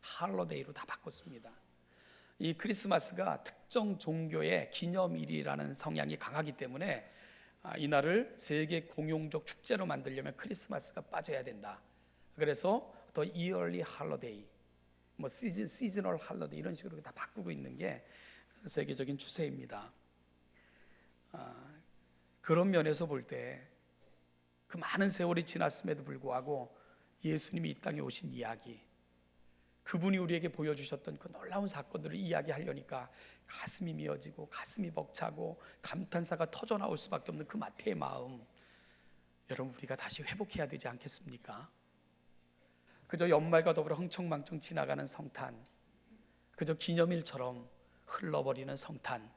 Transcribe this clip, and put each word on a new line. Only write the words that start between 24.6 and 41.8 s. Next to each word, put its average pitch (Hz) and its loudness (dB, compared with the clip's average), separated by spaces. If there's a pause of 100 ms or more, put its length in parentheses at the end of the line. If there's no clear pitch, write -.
그 - -10
많은 190 4
세월이 175 4
지났음에도 160 2
불구하고 131 -4 (480)
예수님이 156 0
이 - -2
땅에 147 -2
오신 135 -4
이야기, 117 -8 (1000)
그분이 190 4
우리에게 170 2
보여주셨던 151 -2
그 - -12
놀라운 190 -2
사건들을 151 -4
이야기하려니까 147 -2 (360)
가슴이 - -2
미어지고 151 -4
가슴이 - -2
벅차고 160 -4 (220)
감탄사가 170 -2
터져나올 208 0
수밖에 - -2
없는 151 -6
그 - -6
마태의 - -2
마음, 117 -4 (1040)
여러분, 131 -4
우리가 131 -6
다시 - -6
회복해야 190 -2
되지 - -6
않겠습니까? 127 -6 (1400)